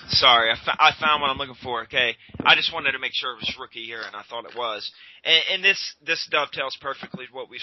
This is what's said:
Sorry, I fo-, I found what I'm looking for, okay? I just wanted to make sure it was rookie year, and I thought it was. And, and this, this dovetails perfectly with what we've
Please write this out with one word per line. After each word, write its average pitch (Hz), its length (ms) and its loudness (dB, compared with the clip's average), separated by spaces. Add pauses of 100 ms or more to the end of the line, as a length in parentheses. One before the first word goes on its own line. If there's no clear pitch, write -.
Sorry, 117 420 6
I 120 60 0
fo-, - 240 -4
I 151 180 6
found 151 220 2
what 143 100 0
I'm 135 60 -2
looking 135 260 -8
for, 120 200 -4
okay? 120 340 0 (260)
I 156 140 6
just 156 160 -2
wanted 147 200 0
to 131 60 -8
make 131 140 -6
sure 131 200 -6
it 113 80 -16
was 107 200 -6
rookie 120 200 -14
year, 113 200 -12
and 101 160 -12
I 104 60 -12
thought 117 240 -12
it - 100 -16
was. 110 340 -6 (320)
And, 160 200 4 (100)
and 190 100 -4
this, 190 400 2
this 160 280 -4
dovetails 143 500 -2
perfectly 135 460 -10
with 123 80 -20
what 127 160 -12
we've 120 120 -14